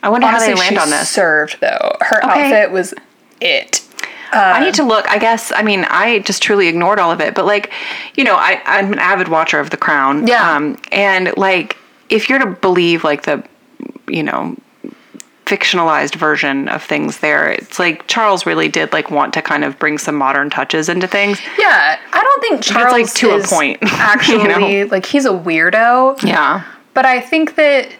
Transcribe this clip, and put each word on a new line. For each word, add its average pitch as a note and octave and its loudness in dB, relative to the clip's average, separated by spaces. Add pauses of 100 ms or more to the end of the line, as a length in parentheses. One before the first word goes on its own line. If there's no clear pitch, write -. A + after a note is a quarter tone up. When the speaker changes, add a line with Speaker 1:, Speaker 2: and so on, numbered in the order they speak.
Speaker 1:
I G#3 0
wonder A#3+ 2
Speaker 2:
Honestly, A3+ 2
Speaker 1:
how G3 0
they F#3 0
land F#3+ 0
Speaker 2:
she G3+ 0
Speaker 1:
on D3+ 0
this. D3 -2
Speaker 2:
served, D#3 0
though. - 0
Her A3 2
Speaker 1:
Okay. C#4+ 2
Speaker 2:
outfit G#3+ 4
was F3+ -4 (460)
it. - -2 (500)
Speaker 1:
I G3 4
need D#4 2
Speaker 2:
Um, F#4+ 0
Speaker 1:
to D#4 2
look. A3 2
I G#3 2
guess, A3 0
I G#3+ 0
mean, G3+ 0
I G#3+ 2
just - -4
truly G3+ 2
ignored F3 2
all E3+ 2
of D3+ -2
it. - -2
But, F3+ 0
like, G#3 0 (440)
you C4+ 0
know, G#3+ 4
I, - 0
I'm G3+ 0
an - -4
avid F3+ 0
watcher D#3+ 0
of D3 -4
The - -6
Crown. D3 0
Speaker 2:
Yeah. A3 2
Speaker 1:
Um, D3 -2 (160)
and, F#3+ 0
like, F#3+ 0 (340)
if G#3+ 0
you're C4+ 2
to C4 2
believe, F3 0
like, D3 0
the, C#3+ -4 (640)
you - -4
know, C#2+ -6 (920)
fictionalized D#3+ 0
version D3 -2
of - -6
things D3+ -4
there, D3+ 0
it's - -8
like F3 -2
Charles G#3 0
really D#3+ 0
did, D#3 -2
like, D#3 -2
want C#3+ 0
to D#3 -2
kind D3 -2
of C#3 -6
bring D3+ -2
some D3+ -6
modern C#3+ 0
touches D3+ -4
into F3+ -2
things. G3+ 0 (180)
Speaker 2:
Yeah, F3 2 (160)
I F#4 0
don't C5 2
think G4+ 0
Speaker 1:
It's, - -4
like, G#3+ 2 (120)
Speaker 2:
Charles A#3+ 0
Speaker 1:
to A#3 2
a - 2
Speaker 2:
is C3+ -2
Speaker 1:
point, D3+ 0
<laughs> - -6
you G#3+ 0
Speaker 2:
actually, G#3+ 2
Speaker 1:
know? G3+ 0
Speaker 2:
like, F#3+ -2
he's C#4+ 0
a A#3+ 2
weirdo. A3 2
Speaker 1:
Yeah. E3 0 (300)
Speaker 2:
But C4 2
I B3+ 2
think D#4 -2
that C#4+ 2 (120)